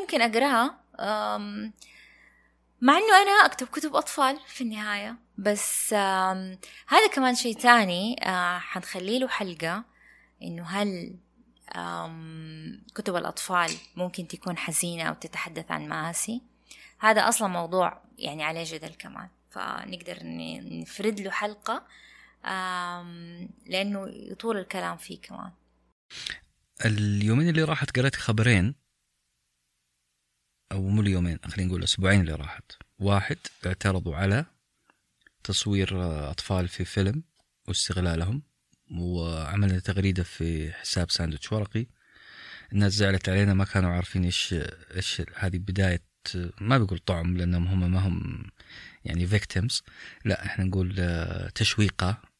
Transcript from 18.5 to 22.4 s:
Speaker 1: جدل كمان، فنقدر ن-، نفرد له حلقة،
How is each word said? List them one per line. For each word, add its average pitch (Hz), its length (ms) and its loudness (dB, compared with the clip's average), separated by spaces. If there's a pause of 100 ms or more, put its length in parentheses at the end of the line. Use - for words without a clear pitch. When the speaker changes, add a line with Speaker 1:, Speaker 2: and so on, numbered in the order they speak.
Speaker 1:
جدل 160 300 -10
كمان، - 360 -16 (200)
فنقدر - 720 -10
ن-، - 580 -10
نفرد 202 380 -4
له 190 120 -8
حلقة، 214 520 -6 (600)